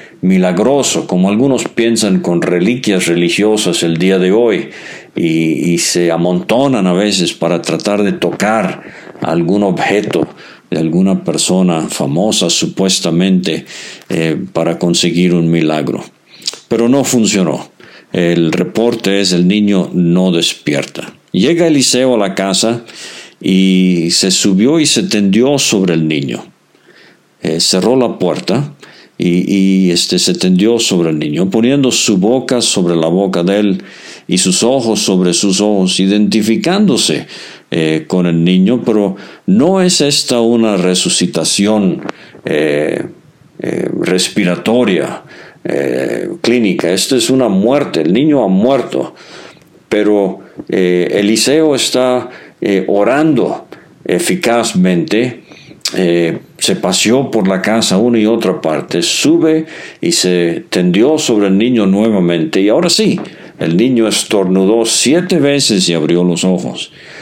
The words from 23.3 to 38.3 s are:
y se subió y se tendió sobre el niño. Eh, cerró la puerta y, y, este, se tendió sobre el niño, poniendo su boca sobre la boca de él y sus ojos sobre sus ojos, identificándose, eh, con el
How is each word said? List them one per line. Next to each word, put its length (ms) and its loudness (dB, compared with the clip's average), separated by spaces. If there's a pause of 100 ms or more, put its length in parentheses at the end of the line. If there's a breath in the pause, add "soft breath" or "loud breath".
y 720 2
se 180 0
subió 500 2
y 60 2
se 160 0
tendió 560 2
sobre 360 0
el 140 0
niño. 340 -4 (1000 soft breath)
Eh, 180 -2
cerró 360 2
la 220 0
puerta 540 -2 (460 loud breath)
y, 360 0
y, 360 2
este, 280 0
se 160 0
tendió 440 2
sobre 320 0
el 80 -2
niño, 320 -2
poniendo 420 2
su 240 0
boca 460 0
sobre 340 0
la 120 0
boca 340 0
de 180 2
él 220 0 (440 loud breath)
y 120 -2
sus 240 0
ojos 380 0
sobre 320 2
sus 280 0
ojos, 400 2
identificándose, 1300 0 (480 loud breath)
eh, 320 0
con 200 0
el 180 2